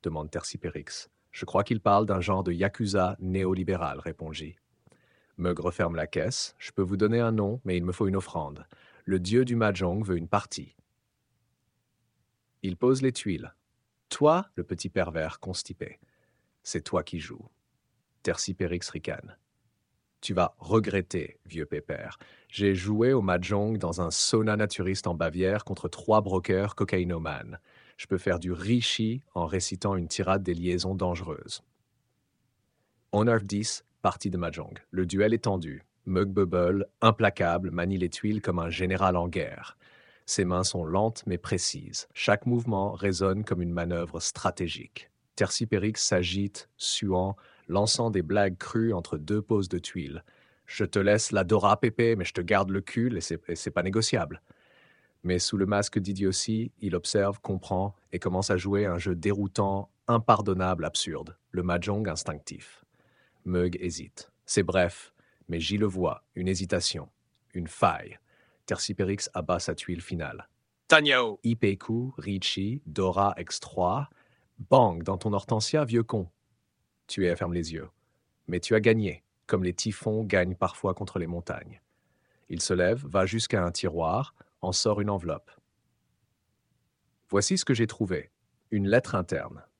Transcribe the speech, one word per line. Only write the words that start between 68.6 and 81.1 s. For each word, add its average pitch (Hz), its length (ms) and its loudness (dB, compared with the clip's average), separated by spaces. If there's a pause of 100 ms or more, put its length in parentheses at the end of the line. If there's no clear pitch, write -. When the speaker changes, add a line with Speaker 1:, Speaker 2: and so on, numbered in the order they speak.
Speaker 1:
Tercipérix 98 680 -2
abat 87 260 -2
sa 85 160 -4
tuile 87 260 -6
finale. 80 480 -8 (380)
Speaker 2:
Tanyao. 135 560 4
Speaker 1:
Ipeku, 117 720 0
Richie, 101 680 -4
Dora 95 520 2
X - 220 -8
trois. 92 500 0 (600)
Bang, 101 340 6
dans 95 140 -2
ton 104 160 -2
Hortensia, 110 520 0
vieux 117 160 0
con. 104 280 -4 (760)
Tu 95 220 -2
es, 87 80 2
ferme 87 180 -4
les 82 200 -4
yeux. 78 140 -10 (600)
Mais 90 120 -2
tu - 140 0
as 110 60 6
gagné, 107 440 2 (220)
comme 92 180 0
les 90 100 0
typhons 110 500 -2
gagnent 92 320 2
parfois 92 400 -2
contre 95 240 -6